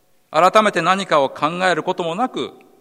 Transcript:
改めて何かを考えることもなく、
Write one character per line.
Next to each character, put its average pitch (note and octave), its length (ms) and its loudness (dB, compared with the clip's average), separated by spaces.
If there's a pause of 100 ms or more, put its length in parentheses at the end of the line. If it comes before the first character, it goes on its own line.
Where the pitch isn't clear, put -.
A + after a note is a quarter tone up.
(300)
改 F#3 320 4
め G#3 100 0
て F3 100 -2
何 F#3 240 -2
か D3+ 160 2
を C3 80 0
考 F3 360 -4
え F3+ 80 2
る D#3 100 -4
こ F3+ 100 -2
と F#3 80 -6
も E3 140 -6
な B3 120 -2
く、 B2+ 240 -8 (280)